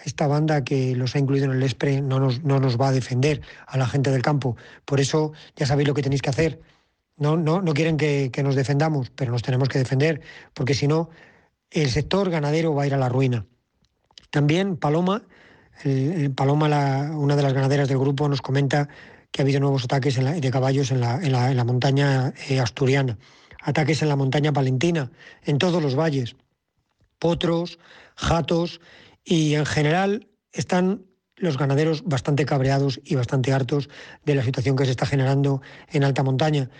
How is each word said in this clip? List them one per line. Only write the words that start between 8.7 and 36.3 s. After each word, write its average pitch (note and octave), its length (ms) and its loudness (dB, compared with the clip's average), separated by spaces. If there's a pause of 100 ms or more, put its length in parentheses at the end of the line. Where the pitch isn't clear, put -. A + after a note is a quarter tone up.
pero A#2+ 200 -6
nos A#2+ 120 -2
tenemos B2+ 260 0
que C#3 100 -2
defender, C#3 400 0 (340)
porque C3 200 -2
si C#3+ 160 0
no, D#3+ 200 0 (640)
el D3+ 180 0
sector F#3 400 0
ganadero D#3+ 460 0
va C#3+ 80 0
a C#3+ 40 0
ir C#3 60 0
a C#3 40 0
la C3+ 100 2
ruina. B2 380 0 (840)
También D#3+ 460 2
Paloma, E3+ 480 0 (640)
el, C3+ 260 0
el C#3+ 200 -2
Paloma, C#3 360 0
la, C#3+ 480 0
una C#3+ 220 0
de C#3+ 60 2
las C#3 100 0
ganaderas C3+ 340 2
del C3+ 120 0
grupo, C#3 280 0
nos C#3 140 -2
comenta C#3+ 480 0 (420)
que - 100 -4
ha - 20 2
habido C#3 180 2
nuevos C#3 240 0
ataques C#3 320 -2
en C3 80 0
la, C#3 80 0
de E3+ 180 -2
caballos C3+ 400 0
en C3 80 0
la, A#2+ 240 0
en C#3 80 0
la, B2+ 180 2
en C3+ 60 0
la B2 80 0
montaña, C3+ 720 2 (160)
eh, C3 100 0
asturiana. B2+ 580 0 (440)
Ataques D3+ 400 0
en D#3 80 2
la C#3+ 80 2
montaña C#3+ 340 0
palentina, C#3 600 0 (320)
en D3 160 0
todos F3 220 2
los C#3 140 0
valles. C#3 400 -2 (840)
Potros, E3+ 600 -2 (360)
jatos, E3+ 640 -2 (460)
y D#3 300 2
en D3+ 100 0
general D#3+ 640 0 (260)
están F#3 500 0 (320)
los D#3+ 220 -2
ganaderos D3 480 0
bastante D3 400 0
cabreados C#3 580 0
y - 120 -4
bastante C3 360 0
hartos C3+ 380 -2 (340)
de D3 120 0
la C3+ 80 0
situación C3 320 0
que C3+ 100 0
se C3 60 0
está B2+ 160 -2
generando C#3 540 0 (280)
en C#3+ 140 0
alta C#3 200 2
montaña, C3+ 460 0 (100)